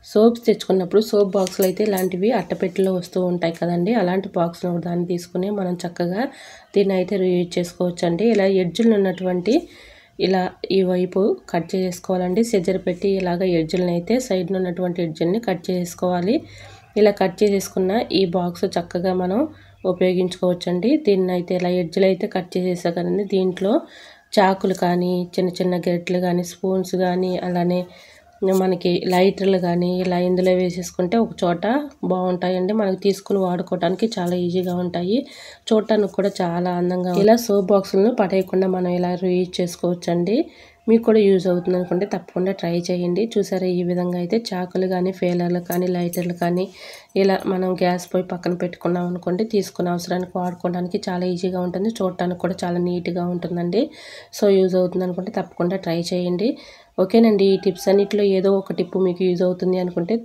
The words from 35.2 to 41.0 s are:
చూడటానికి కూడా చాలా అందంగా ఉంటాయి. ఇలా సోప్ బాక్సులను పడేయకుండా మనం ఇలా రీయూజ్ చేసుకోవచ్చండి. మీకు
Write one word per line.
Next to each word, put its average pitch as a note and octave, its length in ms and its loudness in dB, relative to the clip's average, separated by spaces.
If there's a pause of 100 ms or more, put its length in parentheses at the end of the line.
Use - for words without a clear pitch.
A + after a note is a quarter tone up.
చూడటానికి G#3+ 500 2
కూడా G3 120 0 (100)
చాలా F3+ 400 0
అందంగా F3+ 320 0
ఉంటాయి. G3+ 140 4
ఇలా A3 100 8 (100)
సోప్ G3+ 260 2
బాక్సులను G3 400 2 (100)
పడేయకుండా F#3+ 540 0
మనం F3+ 220 -2
ఇలా F3+ 140 0 (140)
రీయూజ్ F3+ 340 0
చేసుకోవచ్చండి. F3 760 -2 (500)
మీకు A3+ 200 6